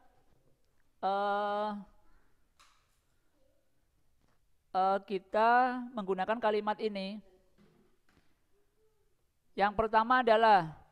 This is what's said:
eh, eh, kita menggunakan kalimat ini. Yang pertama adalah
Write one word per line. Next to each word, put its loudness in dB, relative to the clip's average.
eh, -2
eh, 0
kita 0
menggunakan -4
kalimat -2
ini. -8
Yang 2
pertama 2
adalah 4